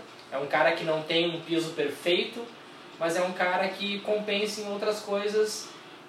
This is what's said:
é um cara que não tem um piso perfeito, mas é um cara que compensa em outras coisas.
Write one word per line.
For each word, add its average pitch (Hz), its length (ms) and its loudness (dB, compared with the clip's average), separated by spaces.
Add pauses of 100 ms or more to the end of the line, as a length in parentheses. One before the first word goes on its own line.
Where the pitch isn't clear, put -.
(300)
é 135 80 -4
um 143 100 -2
cara 156 260 6
que - 100 -2
não 156 200 2
tem 170 300 2
um 156 60 -6
piso 160 300 0
perfeito, 180 760 0 (540)
mas 170 160 0
é 180 60 4
um 185 100 2
cara 190 380 2
que 202 300 -2
compensa 208 600 0
em 202 100 -4
outras 202 300 0
coisas. 208 680 0 (400)